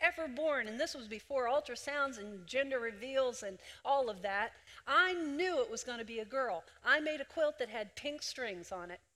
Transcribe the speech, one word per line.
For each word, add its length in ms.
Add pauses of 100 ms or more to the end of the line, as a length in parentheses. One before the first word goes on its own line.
ever 280
born, 400
and 100
this 160
was 140
before 400
ultrasounds 720
and 280
gender 320
reveals 640
and 160 (260)
all 240
of 140
that, 300 (340)
I 280
knew 460
it 100
was 120
gonna 220
be 160
a 40
girl. 400 (200)
I 160
made 200
a 40
quilt 340
that 100
had 280
pink 260
strings 480
on 220
it, 80 (160)